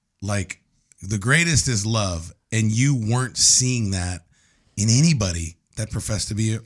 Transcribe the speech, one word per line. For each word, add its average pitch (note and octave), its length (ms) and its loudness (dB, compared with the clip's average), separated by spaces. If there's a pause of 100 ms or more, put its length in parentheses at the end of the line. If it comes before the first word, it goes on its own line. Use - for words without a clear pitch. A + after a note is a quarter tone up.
(220)
like, G2+ 380 -4 (420)
the G2 160 -4
greatest C#3+ 500 2
is A2 160 -2
love, F#2+ 480 -2 (200)
and A2 180 2
you C3 240 2 (160)
weren't B2 260 -2
seeing B2 540 2
that F2+ 320 -4 (540)
in G#2 120 0
anybody G#2+ 680 2 (200)
that - 140 -8
professed - 380 -4
to A2 60 -6
be A2 200 0
a, A2+ 120 -6